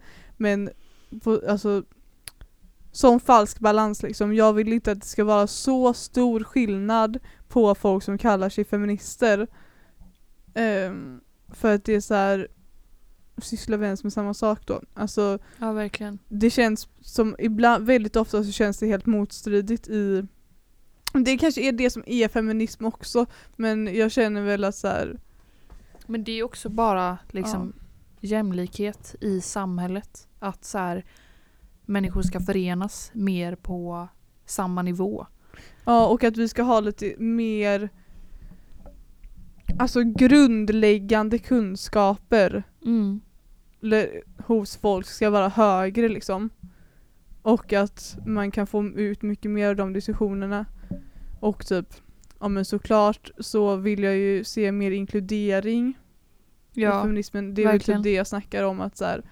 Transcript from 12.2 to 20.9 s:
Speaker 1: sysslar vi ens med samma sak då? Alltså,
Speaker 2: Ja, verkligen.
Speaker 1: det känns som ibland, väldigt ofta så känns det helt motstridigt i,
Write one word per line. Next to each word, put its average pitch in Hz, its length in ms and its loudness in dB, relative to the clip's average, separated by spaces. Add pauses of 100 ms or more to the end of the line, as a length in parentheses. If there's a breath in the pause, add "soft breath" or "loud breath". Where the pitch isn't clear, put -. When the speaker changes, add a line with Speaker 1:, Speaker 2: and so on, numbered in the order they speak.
Speaker 1:
sysslar 220 360 -6
vi 208 80 -2
ens 196 180 -4
med 202 100 -6
samma 202 200 -4
sak 214 320 0
då? - 160 -6 (120)
Alltså, 202 460 -2 (180 soft breath)
Speaker 2:
Ja, 226 140 -6
verkligen. 208 560 -8
Speaker 1:
det 214 220 2
känns 226 380 0 (140)
som 220 380 -2
ibland, 220 460 2
väldigt 226 300 2
ofta 220 280 0
så 202 80 -8
känns 202 280 0
det 214 80 -2
helt 202 180 0
motstridigt 208 840 -2
i, 196 380 -2 (880)